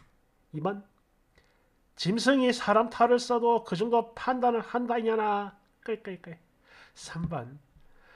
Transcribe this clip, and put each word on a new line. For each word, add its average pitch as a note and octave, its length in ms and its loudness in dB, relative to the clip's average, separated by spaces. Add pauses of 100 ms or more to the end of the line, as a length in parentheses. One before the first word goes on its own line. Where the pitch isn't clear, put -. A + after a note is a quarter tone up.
(520)
이 D#3 80 -8
번. G3+ 240 -6 (1120)
"짐승이 B3 560 2
사람 A3+ 380 2
탈을 A#3+ 280 4
써도 A#3 460 0
그 F3+ 120 -4
정도 A3+ 380 0
판단을 B3 460 0
한다, A#3+ 380 -4
이년아." G#3+ 580 0 (240)
끌끌끌. F#3+ 580 -10 (560)
삼 - 340 -8
번. C#3 300 -8 (580)